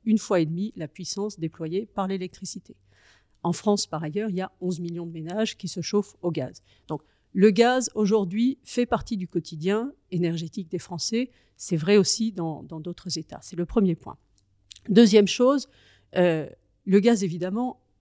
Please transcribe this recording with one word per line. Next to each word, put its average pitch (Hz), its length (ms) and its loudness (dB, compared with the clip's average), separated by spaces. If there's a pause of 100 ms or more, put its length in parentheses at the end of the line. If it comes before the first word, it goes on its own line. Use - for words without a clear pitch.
une 220 140 4
fois 185 220 2
et 156 60 2
demie 175 300 -6
la 156 120 -8
puissance 196 500 -8
déployée 165 480 -6
par 190 220 -4
l'électricité. 185 680 -10 (640)
En 170 100 0
France, 202 340 0
par 160 160 -8
ailleurs, 202 280 -4
il 180 60 -4
y 190 40 -4
a 190 200 -8
onze 180 200 -4
millions 170 260 -8
de 165 60 -12
ménages 175 440 -4
qui 180 120 -10
se - 120 -8
chauffent - 420 -2
au 175 80 -2
gaz. 139 320 -6 (260)
Donc, 151 140 -8 (300)
le 202 180 6
gaz, 240 440 2
aujourd'hui, 214 680 0
fait 240 240 -2
partie 233 300 -4
du 180 100 -6
quotidien 190 680 -4 (180)
énergétique 170 600 -4
des 180 80 -6
Français. 226 520 -4 (260)
C'est - 200 -4
vrai 175 200 4
aussi 220 340 2
dans, 160 320 -6
dans 156 160 -12
d'autres 175 400 -8
États. - 240 -12
C'est - 140 -14
le 175 80 -2
premier 185 300 2
point. - 240 -16 (720)
Deuxième 208 360 8
chose, 262 420 2 (480)
euh, 170 300 2 (380)
le 196 160 6
gaz, 202 240 4
évidemment, 185 560 -4 (200)